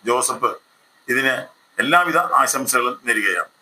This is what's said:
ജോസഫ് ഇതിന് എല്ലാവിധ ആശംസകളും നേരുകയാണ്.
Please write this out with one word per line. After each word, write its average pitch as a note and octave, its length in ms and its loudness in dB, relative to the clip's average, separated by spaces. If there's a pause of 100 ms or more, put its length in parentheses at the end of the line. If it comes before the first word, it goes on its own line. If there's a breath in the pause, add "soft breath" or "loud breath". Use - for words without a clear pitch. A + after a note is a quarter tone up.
ജോസഫ് A#2+ 440 -2 (600)
ഇതിന് C3 220 0 (480)
എല്ലാവിധ E3+ 380 4 (220)
ആശംസകളും B2+ 540 -2 (120)
നേരുകയാണ്. G2+ 440 -2 (100)